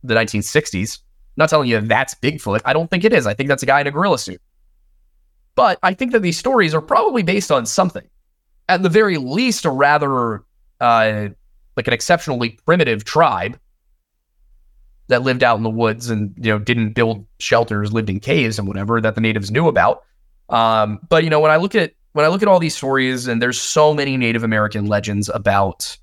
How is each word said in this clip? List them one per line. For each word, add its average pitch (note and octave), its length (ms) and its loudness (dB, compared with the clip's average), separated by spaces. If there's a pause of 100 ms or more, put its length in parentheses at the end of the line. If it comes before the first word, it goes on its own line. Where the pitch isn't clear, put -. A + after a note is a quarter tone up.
the A#2+ 120 -2
nineteen A2 280 0
sixties. - 580 -4 (360)
I'm D#3 60 2
not D#3 80 2
telling D3 180 2
you A2+ 120 2
that's A2 340 0
Bigfoot. A#2+ 500 -2
I C3 100 0
don't E3 160 -2
think F3+ 140 -2
it A3+ 80 4
is. C#3+ 140 2
I G#2 60 -2
think C3+ 160 -4
that's C#3 140 0
a - 40 -4
guy C#3 140 4
in C#3+ 60 -2
a C#3+ 40 -2
gorilla D#3+ 280 0
suit. F#2 220 -12 (1120)
But G3 280 2
I F#3 120 0
think B3 180 -4
that A3+ 80 4
these F3 160 -2
stories G#3+ 380 0
are D#3 80 0
probably C4+ 400 0
based F#3 280 -2
on C3 140 2
something. E3+ 420 -2 (600)
At F#3 140 0
the F#3 80 2
very G3 260 2
least, E3 480 -2
a E3 60 0
rather, C3+ 720 0 (340)
uh, A2 500 2 (460)
like, - 120 -4
an B2 80 0
exceptionally B2 720 -2
primitive C3 380 2
tribe A2+ 540 0 (1500)
that B2 140 0
lived B2+ 200 0
out A#2 140 4
in G#2+ 60 -4
the A2+ 80 -2
woods A2+ 400 -2
and, G#2+ 260 -4
you A2+ 160 0
know, G#2+ 60 0
didn't A2+ 320 0
build A2 360 -2 (120)
shelters, A2 560 0
lived G#2+ 160 -2
in G2 100 -4
caves B2 380 -2
and G2 100 -6
whatever G2+ 320 -2
that A2 140 -2
the A2+ 80 -4
natives G#2+ 280 -2
knew D#3 180 2
about. - 360 2 (460)
Um, A2 580 0
but, E3 160 2
you D#3+ 60 -2
know, D3+ 100 2
when D#3 100 4
I D#3 60 4
look F#3 180 -2
at, F3+ 200 0 (180)
when D3 140 2
I - 20 4
look F#3+ 140 0
at G#3 60 2
all F#3 100 6
these E3 180 -2
stories, C3 500 -2
and A#2 140 -2
there's B2 180 -2
so D3+ 360 2
many C#3 240 -2
Native A#2 260 0
American G#2+ 420 -2
legends G#2 440 -2
about G2 720 -2